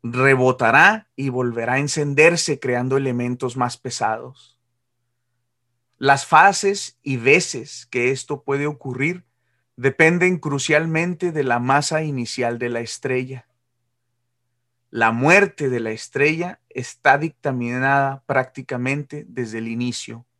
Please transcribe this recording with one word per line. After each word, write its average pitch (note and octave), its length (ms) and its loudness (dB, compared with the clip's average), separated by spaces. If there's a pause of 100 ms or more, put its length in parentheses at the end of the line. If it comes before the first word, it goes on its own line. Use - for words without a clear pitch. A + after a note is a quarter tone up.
Rebotará B2+ 1120 4
y C3+ 140 -4
volverá A#2+ 440 -4
a C3+ 60 0
encenderse D3 800 2
creando C3 380 -2
elementos B2 600 -4
más B2 180 -2
pesados. B2 840 -8 (1400)
Las C3+ 280 2
fases G3 760 4
y C3+ 160 -4
veces B2+ 720 0
que B2 240 0
esto C#3 320 -8
puede C#3 240 -2
ocurrir C#3+ 580 -6 (500)
dependen E3 600 2
crucialmente D#3+ 960 -2
de D3+ 120 -4
la A#2+ 160 0
masa C#3+ 440 0
inicial B2 560 -6
de A#2+ 100 -4
la A#2+ 120 -6
estrella. B2+ 680 -8 (1400)
La A2+ 200 2
muerte D3+ 580 2
de B2 100 -2
la A2 120 -4
estrella D#3 800 -4
está C#3 480 0
dictaminada C3+ 1080 -2
prácticamente C3+ 1000 -6
desde A#2 300 -8
el A2+ 100 -6
inicio. A#2+ 580 -8 (140)